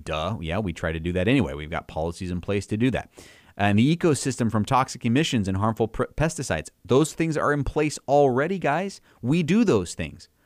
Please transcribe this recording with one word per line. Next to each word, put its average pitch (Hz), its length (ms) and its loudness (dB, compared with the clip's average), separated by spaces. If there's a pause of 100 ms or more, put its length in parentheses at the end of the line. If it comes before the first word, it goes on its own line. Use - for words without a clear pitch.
Duh. 80 380 -4
Yeah, 82 180 -4
we 101 140 -2
try 80 200 -4
to 80 80 -4
do 87 120 -2
that 90 140 0
anyway. 110 280 2
We've 76 160 -10
got 78 180 -6
policies 85 420 -6
in 90 100 -4
place 101 260 -4
to 113 100 -4
do 123 160 2
that. - 180 -6 (460)
And 101 220 2
the 143 180 4
ecosystem 135 520 0
from 107 160 0
toxic 131 400 -2
emissions 120 440 2
and 95 80 -2
harmful 110 320 0
pr-, - 160 -4 (120)
pesticides. 101 520 -2 (160)
Those 143 280 2
things 165 240 -2
are 135 160 0
in 143 120 0
place 151 420 -2
already, 143 540 4
guys. 165 400 -2 (220)
We 160 200 2
do 196 220 4
those 110 300 2
things. - 340 -10 (180)